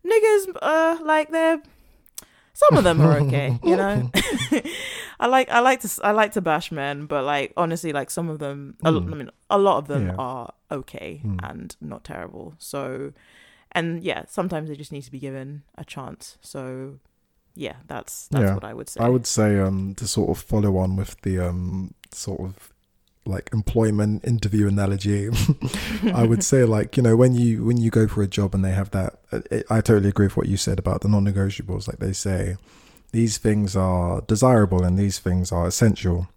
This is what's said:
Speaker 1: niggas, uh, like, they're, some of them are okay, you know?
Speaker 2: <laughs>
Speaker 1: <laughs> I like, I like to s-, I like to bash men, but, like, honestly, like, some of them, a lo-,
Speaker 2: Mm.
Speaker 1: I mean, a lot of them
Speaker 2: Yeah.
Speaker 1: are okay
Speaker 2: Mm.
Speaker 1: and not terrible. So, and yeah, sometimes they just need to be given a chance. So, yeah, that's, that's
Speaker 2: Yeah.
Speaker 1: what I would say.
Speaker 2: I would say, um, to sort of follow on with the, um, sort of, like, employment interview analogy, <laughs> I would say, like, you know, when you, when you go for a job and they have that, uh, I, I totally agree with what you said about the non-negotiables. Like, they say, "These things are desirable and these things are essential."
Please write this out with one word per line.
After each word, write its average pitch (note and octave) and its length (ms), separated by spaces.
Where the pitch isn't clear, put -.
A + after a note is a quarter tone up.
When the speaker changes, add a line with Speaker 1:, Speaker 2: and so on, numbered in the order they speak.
Speaker 1:
niggas, G#4 560
uh, D#4+ 420
like, D#4 280
they're, D#4+ 320
some E4 220
of A3 80
them E3 160
are D3+ 200
okay, C3+ 440
you E4 120
know? G3 380
Speaker 2:
<laughs> - 480
Speaker 1:
<laughs> - 480
I A#3+ 60
like, B3+ 240
I A#3+ 100
like B3+ 200
to A3 60
s-, - 160
I G3+ 80
like G#3 220
to G#3 80
bash E3 320
men, C#3+ 340
but, C#3+ 180
like, C#3+ 320
honestly, E3 360
like, C#3+ 180
some E3+ 180
of D#3 120
them, C#3 440
a D#3+ 60
lo-, D#3+ 100
Speaker 2:
Mm. F2 120
Speaker 1:
I - 40
mean, B2+ 140
a G3+ 80
lot G3 200
of C#3+ 100
them C3+ 200
Speaker 2:
Yeah. F#2 100
Speaker 1:
are B2+ 340
okay C#3+ 540
Speaker 2:
Mm. G2 140
Speaker 1:
and - 300
not - 240
terrible. - 540
So, C#3 540
and E3 300
yeah, B2+ 260
sometimes E3+ 400
they D3 80
just D3 160
need C#3 100
to B2 80
be C3+ 80
given C3+ 440
a D#3 60
chance. - 580
So, C3 560
yeah, A#2+ 220
that's, - 420
that's C3+ 140
Speaker 2:
Yeah. G2 120
Speaker 1:
what G2 100
I A2 100
would A#2 160
say. - 100
Speaker 2:
I A#2 80
would B2 180
say, G#2 320
um, F#2+ 360
to - 120
sort - 240
of - 120
follow G#2 340
on F#2 200
with - 260
the, F#2+ 160
um, F2+ 560
sort - 300
of, F#2 300
like, F#2+ 280
employment G#2+ 760
interview G#2+ 400
analogy, G2+ 640
<laughs> G#3+ 420
I B2 120
would A#2 180
say, C3 220
like, G#2+ 320
you C3 80
know, A2+ 100
when B2 200
you, A#2 300
when A#2 120
you A2+ 140
go A2 180
for G#2+ 140
a G2 40
job G2 280
and F#2+ 100
they F#2+ 80
have G2 180
that, F#2+ 300
uh, - 100
I, - 260
I - 20
totally G#2 280
agree G2 180
with - 100
what - 120
you G2 80
said F#2 240
about G2+ 220
the G#2 60
non-negotiables. G2 760
Like, - 140
they G2 120
say, F#2+ 440
"These A2+ 260
things G#2 380
are F#2 460
desirable G#2 600
and F2+ 160
these G2+ 220
things F2+ 320
are F2 160
essential." F2+ 680